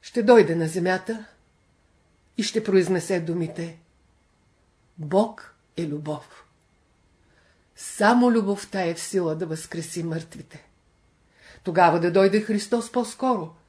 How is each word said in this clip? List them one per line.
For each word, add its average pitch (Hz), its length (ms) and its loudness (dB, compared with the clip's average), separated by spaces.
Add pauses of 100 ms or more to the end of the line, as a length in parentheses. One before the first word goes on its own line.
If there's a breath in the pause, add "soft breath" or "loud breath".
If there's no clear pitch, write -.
Ще - 220 -6
дойде 214 320 6
на 165 140 -2
земята 185 560 -4 (1120)
и 220 60 -4
ще 214 220 -4
произнесе 185 560 0
думите: 165 580 -6 (1200)
„Бог 170 560 -2 (220)
е 170 100 -6
любов.“ 147 600 -10 (1300)
Само 240 560 4
любовта 202 520 -2
е 170 100 -2
в 165 60 -14
сила 170 340 -2
да 165 120 -6
възкреси 160 560 -8
мъртвите. - 640 -10 (960 soft breath)
Тогава 170 380 4
да 170 120 0
дойде 196 280 4
Христос 220 520 -4
по-скоро. 233 640 -4 (140)